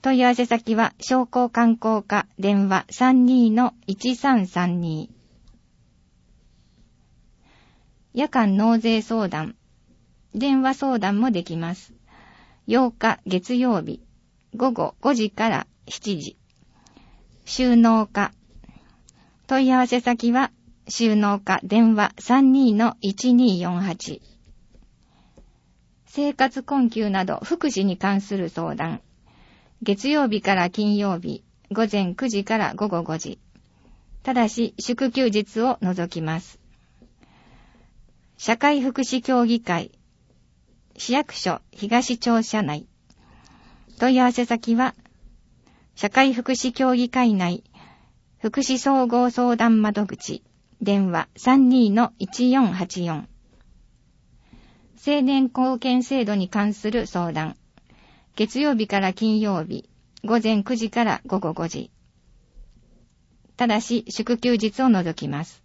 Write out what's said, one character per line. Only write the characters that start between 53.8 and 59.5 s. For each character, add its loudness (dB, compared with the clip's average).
青 2
年 2
貢 -2
献 0
制 -2
度 -2
に -2
関 -2
す -6
る -2
相 -6
談。 -6
月 -4
曜 2
日 -2
か 0
ら 0
金 0
曜 -2